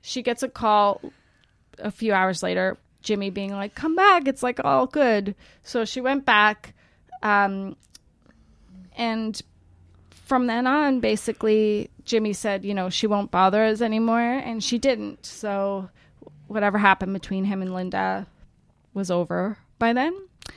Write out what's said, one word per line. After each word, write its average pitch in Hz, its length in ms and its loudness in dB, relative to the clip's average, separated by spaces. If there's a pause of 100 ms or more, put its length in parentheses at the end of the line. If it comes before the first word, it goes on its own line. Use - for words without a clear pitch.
She - 200 -8
gets 240 220 -4
a 269 60 -2
call 208 520 2 (760)
a 208 140 -8
few 220 220 -2
hours 190 280 2
later, 185 360 -2 (260)
Jimmy 202 260 -2
being 196 220 -6
like, 202 240 -8
"Come 320 200 -2
back, 359 320 6
it's, 269 140 -2
like, 247 240 -2
all 262 220 4
good." 214 480 2 (280)
So 233 220 -4
she 254 160 -6
went 269 240 0
back, 214 480 4 (480)
um, 196 540 0 (1200)
and 226 420 -4 (720)
from 254 380 0
then 240 200 0
on, 277 320 2
basically, 214 880 0 (140)
Jimmy 220 300 0
said, 196 320 -4
you 202 80 -4
know, 190 160 -4
"She 214 180 -2
won't 202 240 -2
bother 190 320 4
us 220 180 2
anymore," 226 400 0
and 233 420 -4
she 240 140 -2
didn't. 220 480 -2
So 196 640 -4 (580)
whatever 208 300 0
happened 196 360 2
between 190 320 -4
him 196 160 -2
and 185 120 -6
Linda 190 520 -2 (680)
was 190 180 -4
over 180 460 -2 (220)
by 233 140 2
then. 294 220 0 (420)